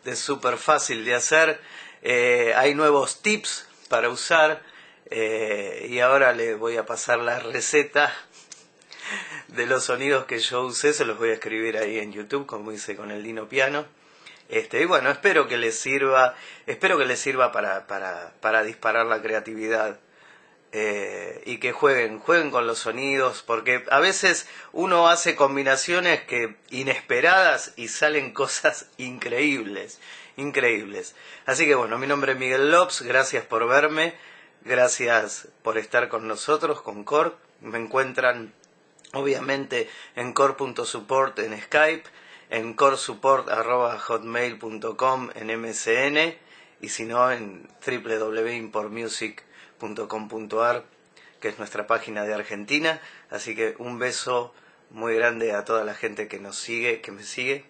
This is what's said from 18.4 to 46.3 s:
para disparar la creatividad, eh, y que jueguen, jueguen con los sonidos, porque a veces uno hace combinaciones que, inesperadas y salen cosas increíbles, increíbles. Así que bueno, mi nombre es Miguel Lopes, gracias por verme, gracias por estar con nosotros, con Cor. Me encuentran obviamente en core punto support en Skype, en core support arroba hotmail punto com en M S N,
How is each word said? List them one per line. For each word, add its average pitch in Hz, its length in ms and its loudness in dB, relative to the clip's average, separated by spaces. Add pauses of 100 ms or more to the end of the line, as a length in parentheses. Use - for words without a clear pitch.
para 110 220 2
disparar 113 420 0
la 110 160 -2
creatividad, 110 760 -2 (760)
eh, 98 720 -6
y 120 100 -8
que 123 160 -2
jueguen, 120 460 2
jueguen 165 320 2
con 123 160 2
los 113 140 -2
sonidos, 131 680 0
porque 120 440 0
a 135 100 6
veces 185 460 2 (260)
uno 170 360 4
hace 170 280 4
combinaciones 139 840 2
que, 117 360 -4 (120)
inesperadas 135 1080 2
y 117 120 -10
salen 151 460 0
cosas - 540 -2 (100)
increíbles, 123 1040 -4 (360)
increíbles. 117 760 -2 (320)
Así 135 200 2
que 143 100 6
bueno, 117 200 0
mi 131 120 -4
nombre 139 240 2
es 131 60 -2
Miguel 131 340 2
Lopes, 180 300 4
gracias 127 420 0
por 117 240 0
verme, 156 460 4 (500)
gracias 120 840 2 (160)
por 110 160 0
estar 120 300 0
con 110 180 -6
nosotros, 147 560 -2
con 104 220 -12
Cor. 151 320 2 (240)
Me 110 180 -10
encuentran 123 760 0 (600)
obviamente 135 760 -2 (280)
en 123 160 -6
core 135 220 4
punto 123 300 -6
support 127 540 -2
en 107 240 -4
Skype, 160 400 2 (480)
en 113 240 -4
core 135 220 4
support 131 520 0
arroba 117 520 0
hotmail 113 580 -4
punto 110 380 -8
com 131 400 0
en 110 140 -8
M 113 200 -6
S 113 360 0
N, 156 300 0 (440)